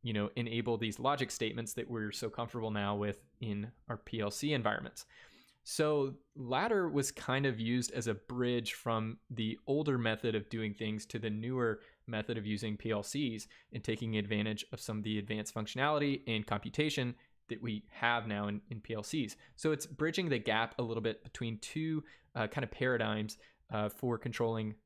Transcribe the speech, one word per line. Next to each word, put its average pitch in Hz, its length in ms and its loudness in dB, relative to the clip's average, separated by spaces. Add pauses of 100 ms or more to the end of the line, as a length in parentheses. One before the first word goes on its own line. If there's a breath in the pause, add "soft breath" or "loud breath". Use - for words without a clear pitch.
you 117 100 -2
know, 104 220 2
enable 117 420 0
these 107 220 -2
logic 131 320 2
statements 113 440 -2
that 120 140 -4
we're 107 220 -2
so 113 180 -4
comfortable 113 440 -4
now 104 240 2
with 101 260 0 (180)
in 104 300 -2 (180)
our 113 100 -4
P - 220 -4
L 101 120 0
C 151 200 0
environments. - 540 0 (560 loud breath)
So 147 520 2 (200)
ladder 170 540 2
was 143 240 2
kind 135 340 0
of 113 140 2
used 120 320 2
as 117 160 0
a 107 60 2
bridge 123 580 0
from 110 460 0 (120)
the 113 260 0 (120)
older 143 280 4
method 113 380 2
of 104 140 0
doing 110 260 -2
things 107 320 -4
to 110 140 -4
the 110 100 -2
newer 117 520 0 (260 loud breath)
method 113 280 -2
of 107 80 -4
using 104 320 0
P 113 140 -2
L 104 140 2
Cs 123 420 -2 (260 loud breath)
and 117 120 -6
taking 110 320 0
advantage 107 560 0
of - 80 -8
some 107 180 -4
of 104 60 -4
the 107 140 0
advanced 107 360 -4
functionality 139 720 0
and 110 180 0
computation 123 680 0 (340 soft breath)
that 120 120 -6
we 107 300 -4
have 117 360 2
now 104 220 0
in, 104 120 -2 (100)
in 113 100 -6
P - 140 -6
L 104 80 -2
Cs. 127 340 -2 (200 loud breath)
So 156 160 2
it's 151 140 -2
bridging 160 420 0
the 131 100 4
gap 110 400 2
a 123 40 0
little 113 200 -2
bit 110 220 -2
between 113 340 -6
two, 160 440 -2 (320 loud breath)
uh, 110 120 0
kind 135 180 -2
of 110 60 -6
paradigms, 107 680 2 (340 loud breath)
uh, 107 180 0
for 120 280 0
controlling 113 580 0 (120)